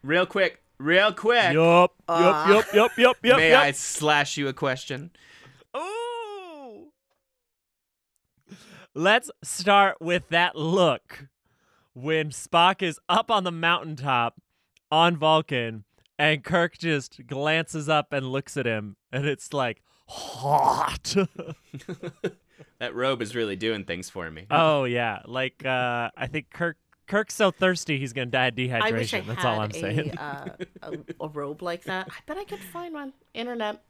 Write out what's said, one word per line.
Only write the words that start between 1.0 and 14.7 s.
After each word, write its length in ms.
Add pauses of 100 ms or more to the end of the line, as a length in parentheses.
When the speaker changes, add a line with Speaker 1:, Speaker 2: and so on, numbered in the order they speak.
Speaker 1:
quick. 400
Speaker 2:
Yup, 400 (160)
yup, 0
Speaker 3:
Uh, 400
Speaker 2:
yup, 260
yup, 240
yup, 240
yup, 140
Speaker 1:
May 140
Speaker 2:
yup. 140
Speaker 1:
I 80
slash 680
you 100
a 60
question? 560 (680)
Speaker 2:
Ooh. 1160 (2000)
Let's 360 (120)
start 580
with 300
that 260
look 720 (680)
when 360
Spock 520
is 160 (100)
up 220
on 140
the 80
mountaintop 880 (500)